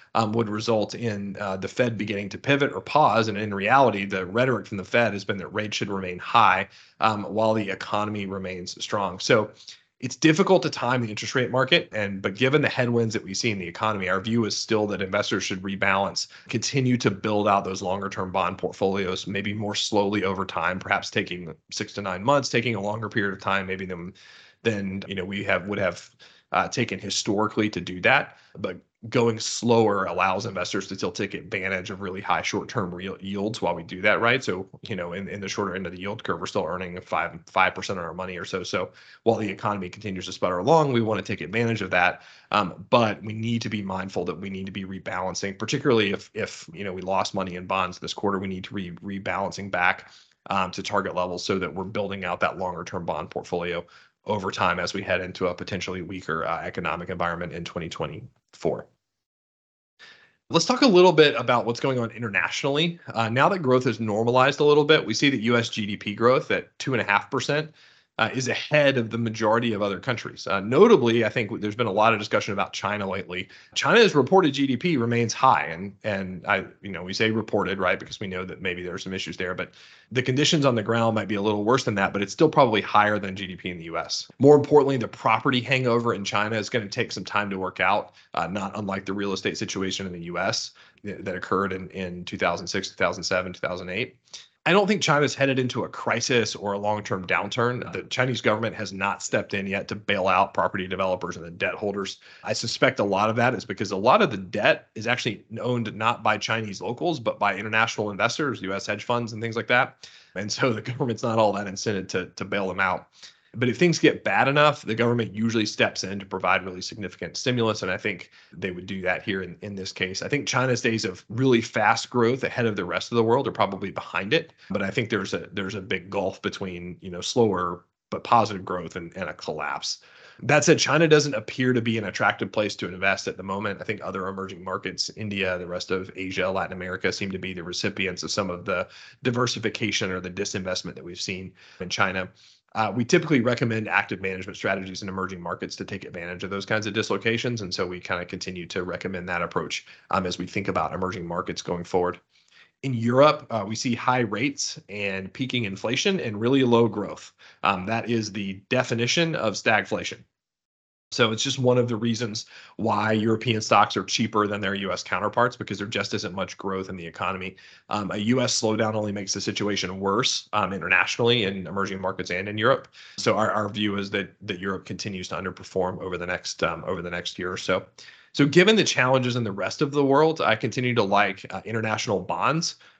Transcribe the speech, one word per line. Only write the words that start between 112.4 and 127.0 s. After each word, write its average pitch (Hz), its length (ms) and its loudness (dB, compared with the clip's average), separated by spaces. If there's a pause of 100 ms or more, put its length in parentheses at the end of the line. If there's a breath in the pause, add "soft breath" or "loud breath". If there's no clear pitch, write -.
bail 98 200 -2
them 92 140 -2
out. 92 280 0 (480 loud breath)
But 123 120 2
if 110 100 0
things 175 220 4
get - 240 6
bad 107 240 2
enough, 147 340 4
the 113 140 -4
government 117 360 0
usually 110 320 2
steps 107 380 0
in 101 160 -6
to 98 80 -12
provide 92 380 0
really 90 160 -10
significant 90 560 -10
stimulus. 117 460 0
And 90 100 -2
I 95 40 -2
think 104 360 -6 (200 loud breath)
they 90 200 -6
would 90 140 -10
do 98 160 -6
that 90 200 0
here 95 200 -2
in, 85 200 -12
in 101 140 -8
this 95 160 -8
case. 92 300 -4
I 110 60 -4
think 143 200 -2
China's 127 320 2
days 113 240 2
of 92 240 -6
really 123 320 4
fast 113 500 2
growth 123 320 2
ahead 113 240 0
of 107 80 0
the 92 100 -2
rest 87 280 -4
of 120 40 2
the 117 60 6
world 117 240 4
are 101 60 -2
probably 98 400 0
behind 98 420 -4
it. - 180 0 (180 loud breath)
But 98 120 -2
I 98 80 -2
think 107 180 -2
there's 98 260 -2
a, 85 180 -6
there's 98 240 -4
a 123 40 -8
big 95 300 -6
gulf 95 320 -4
between, 90 580 -6